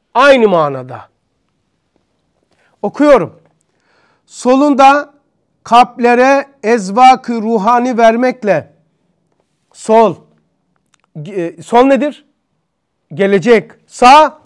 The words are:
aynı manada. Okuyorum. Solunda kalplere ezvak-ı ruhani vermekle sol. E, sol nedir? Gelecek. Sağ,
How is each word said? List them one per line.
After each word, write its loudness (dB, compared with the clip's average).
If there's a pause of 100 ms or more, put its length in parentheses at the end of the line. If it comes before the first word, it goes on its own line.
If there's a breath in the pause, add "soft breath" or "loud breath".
(140)
aynı 2
manada. -6 (1800)
Okuyorum. -2 (840)
Solunda 0 (500)
kalplere 0 (180)
ezvak-ı 0
ruhani -4
vermekle -2 (1000)
sol. 0 (1120)
E, -10
sol 0
nedir? -4 (880)
Gelecek. -2 (160)
Sağ, 2